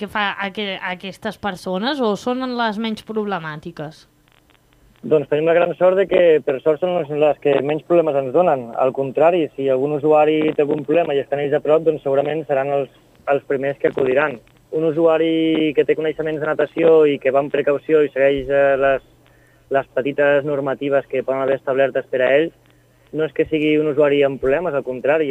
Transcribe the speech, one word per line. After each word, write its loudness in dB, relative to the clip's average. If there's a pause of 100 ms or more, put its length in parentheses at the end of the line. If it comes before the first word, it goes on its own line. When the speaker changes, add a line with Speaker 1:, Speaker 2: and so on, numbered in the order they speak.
Speaker 1:
que -10
fa -2
a -6
que, -8
a -8
aquestes -12
persones -6
o 0
són -4 (140)
les -2
menys -6
problemàtiques? -8 (1000)
Speaker 2:
Doncs 0
tenim 0
la 4
gran 2
sort 4
de 2
que, 4
per -2
sort, 0
són 0
les, -4
les 2
que 2
menys -4
problemes 2
ens -4
donen. 2
Al 2
contrari, 2 (100)
si -2
algun 0
usuari 4 (140)
té 2
algun -2
problema 0
i 0
estan -4
ells -2
a 0
prop, 2
doncs 0
segurament -2
seran -2
els, -2 (380)
els -2
primers -4
que 0
acudiran. -2 (320)
Un -2
usuari 2
que 4
té 2
coneixements -4
de -6
natació 2
i 2
que -2
va 2
amb -8
precaució 0
i 0
segueix, 0
eh, 2
les, 0 (680)
les 0
petites 0
normatives -2
que -4
poden -4
haver 0
establertes -2
per -2
a 2
ell, 2 (640)
no -4
és -10
que 0
sigui 0
un 0
usuari 2
amb -2
problemes, 0
al -2
contrari, -2